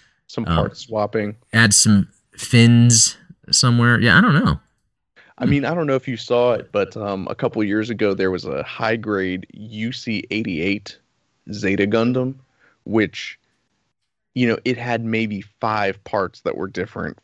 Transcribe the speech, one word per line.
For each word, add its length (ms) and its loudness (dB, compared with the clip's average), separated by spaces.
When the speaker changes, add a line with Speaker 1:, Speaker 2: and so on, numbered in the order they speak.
Speaker 1:
Some 200 -8
Speaker 2:
Uh, 80 0
Speaker 1:
part 220 -2
swapping. 580 -4
Speaker 2:
add 220 4
some 340 4
fins 840 6
somewhere. 500 4
Yeah, 160 6
I 60 8
don't 200 2
know. 180 0
Speaker 1:
I 80 -6
Speaker 2:
Hmm. 60 2
Speaker 1:
mean, 160 2
I 80 -2
don't 120 -2
know 80 0
if 140 -4
you 80 -4
saw 380 2
it, 180 -6
but, 240 -2
um, 340 -6
a 40 -8
couple 280 -4
years 280 -2
ago, 240 0
there 160 0
was 160 -4
a 160 -6
high 340 -4
grade 560 -4
U 400 -10
C 380 -8
eighty-eight 640 -6
Zeta 340 -2
Gundam, 480 0
which, 540 -4
you 140 0
know, 160 0
it 140 -2
had 260 -4
maybe 380 -4
five 440 -2
parts 380 -6
that 140 -4
were 120 -6
different 560 -10